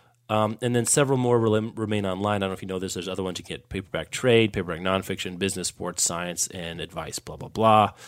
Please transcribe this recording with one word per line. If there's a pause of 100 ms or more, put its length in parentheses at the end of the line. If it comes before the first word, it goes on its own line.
(300)
Um,
and
then
several
more
rel-,
remain
online.
I
don't
know
if
you
know
this.
There's
other
ones
you
can
get:
paperback
trade,
paperback
nonfiction,
business,
sports,
science,
and
advice,
blah,
blah,
blah. (140)